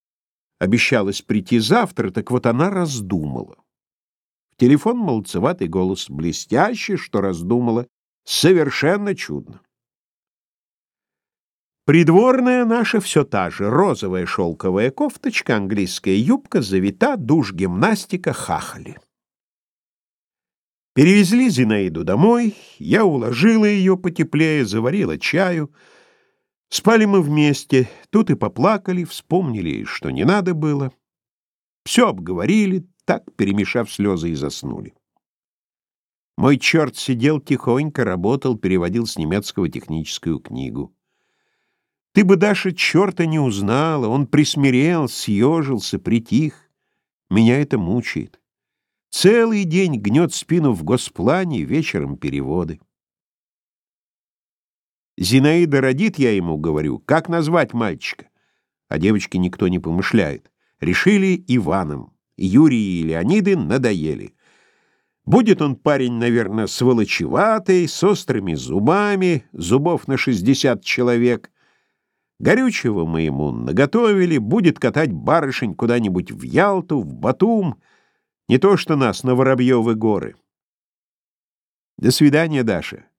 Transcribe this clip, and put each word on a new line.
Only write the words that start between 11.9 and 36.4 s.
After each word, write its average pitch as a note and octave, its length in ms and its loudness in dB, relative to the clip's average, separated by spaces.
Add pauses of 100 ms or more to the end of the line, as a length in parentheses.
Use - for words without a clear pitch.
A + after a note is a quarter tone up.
наша A3+ 340 0
все D3+ 240 0
та F#2+ 240 -2
же: G2 220 -4
розовая A2 560 0
шелковая F#2+ 640 -2
кофточка, - 680 -4
английская G2 580 -2
юбка, F3+ 460 0
завита, F#3+ 560 -2
душ, B2+ 380 0
гимнастика, G2+ 800 -2
хахали. - 640 -10 (2000)
Перевезли G3+ 540 6
Зинаиду G#2 540 0
домой, G#3+ 520 2 (220)
я F#3 260 0
уложила D#3 640 2
ее F#3+ 320 2
потеплее, D#3 680 -2
заварила A2+ 540 -2
чаю. E3+ 520 -2 (1000)
Спали A3 340 2
мы G3+ 160 2
вместе, D3 680 2 (180)
тут - 220 2
и D3 40 2
поплакали, F3+ 680 -2
вспомнили, G#2+ 800 -4
что - 240 -10
не C#2 160 -4
надо F3+ 300 0
было. D3 360 -4 (960)
Все A#3 240 4
обговорили, F#3+ 760 0 (180)
так, - 320 -4
перемешав G#2 560 -2
слезы, F2+ 380 -2
и D#2+ 40 -4
заснули. C#2 600 -10 (1400)
Мой C3+ 180 4